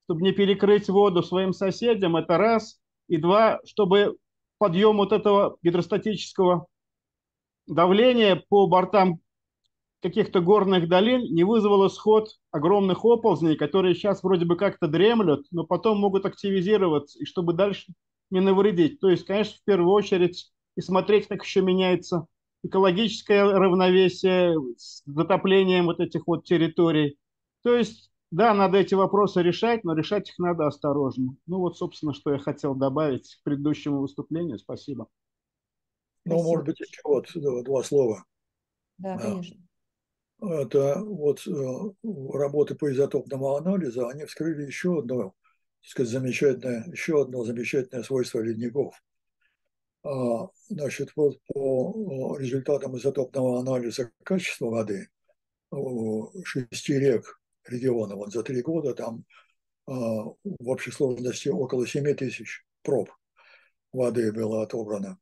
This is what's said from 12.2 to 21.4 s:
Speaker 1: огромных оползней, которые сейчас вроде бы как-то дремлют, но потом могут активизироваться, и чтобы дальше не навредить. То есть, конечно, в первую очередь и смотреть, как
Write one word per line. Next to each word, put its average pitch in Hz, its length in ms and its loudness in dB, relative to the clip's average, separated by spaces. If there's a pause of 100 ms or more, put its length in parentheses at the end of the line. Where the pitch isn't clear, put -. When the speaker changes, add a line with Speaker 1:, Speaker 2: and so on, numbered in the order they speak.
Speaker 1:
огромных 185 520 2
оползней, 190 520 2
которые 180 380 2
сейчас 196 280 -2
вроде 185 220 0
бы 170 120 0
как-то 190 320 -2
дремлют, 170 600 2
но 165 140 -4
потом 202 340 0
могут 196 280 0
активизироваться, 190 920 0
и 151 60 -10
чтобы 175 300 -2
дальше 190 380 -2 (380)
не 185 100 0
навредить. 190 600 2
То 196 100 4
есть, 170 160 2
конечно, 214 340 -2
в - 40 -20
первую 185 280 4
очередь 185 600 0 (240)
и - 40 -6
смотреть, 190 460 2
как 196 180 -8